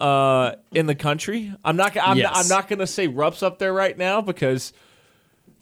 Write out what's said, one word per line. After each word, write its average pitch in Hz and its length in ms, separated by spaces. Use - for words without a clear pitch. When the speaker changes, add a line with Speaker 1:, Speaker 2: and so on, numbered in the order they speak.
Speaker 1:
uh, 135 520
in 156 140
the 147 80
country. 196 580
I'm 160 140
not, 196 200
I'm, 190 200
Speaker 2:
Yes. - 160
Speaker 1:
I'm 180 140
not 190 200
gonna 196 200
say 185 200
Rupp's 147 360
up 180 160
there 190 140
right 190 240
now 190 240
because 135 520